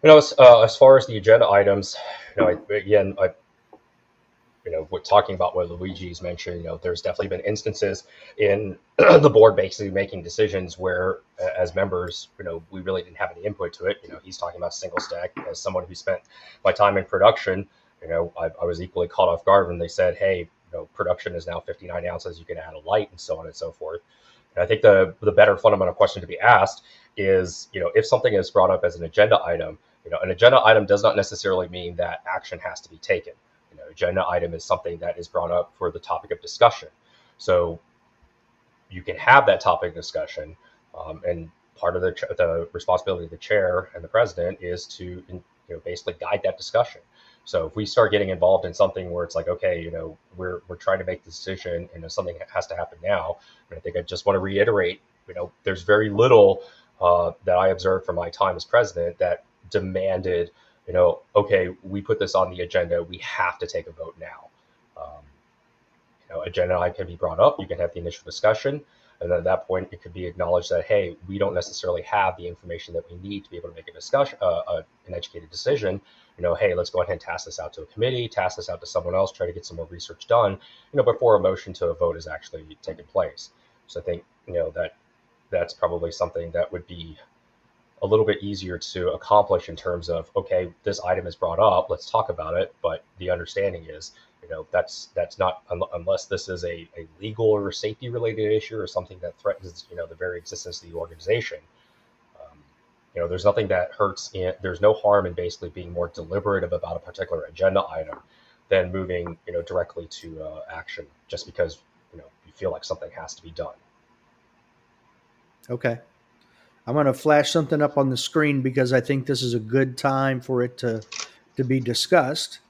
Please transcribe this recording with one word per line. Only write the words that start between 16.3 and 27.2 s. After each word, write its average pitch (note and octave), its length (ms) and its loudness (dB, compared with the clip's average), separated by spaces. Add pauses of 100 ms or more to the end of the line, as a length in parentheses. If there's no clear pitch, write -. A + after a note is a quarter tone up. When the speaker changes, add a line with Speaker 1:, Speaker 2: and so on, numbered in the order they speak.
Speaker 1:
my F#2+ 60 6
time G2 280 4
in F#2 80 -2
production, G2+ 600 2 (360)
you E2 60 -16
know, E2+ 300 -2
I, E2 120 -4 (100)
I F2 60 -2
was E2+ 160 -4
equally F2+ 260 -4
caught F#2 200 2
off E2+ 160 -2
guard F#2+ 240 6
when F2 100 -6
they E2+ 100 -4
said, F2+ 280 0
"Hey, F#2+ 240 0
you - 380 -14
know, - 140 -10
production F2+ 420 -4
is E2 120 -8
now E2+ 140 -8
fifty-nine F2 460 -10
ounces, E2+ 320 -8
you D#2+ 60 -20
can E2 140 -12
add D#2 160 -16
a D#2 60 -16
light," G2+ 300 -2
and F2+ 80 -20
so D#2+ 200 -8
on E2 80 -16
and D#2 100 -16
so - 160 -10
forth. D#2+ 300 -12 (560)
And F2 60 0
I - 20 -2
think A2 160 0
the, F#2+ 380 8
the G#2 100 2
better G2+ 260 6
fundamental F#2+ 380 4
question - 260 2
to F2 60 -14
be F2 140 -10
asked G2+ 420 4 (340)
is, F#2+ 560 0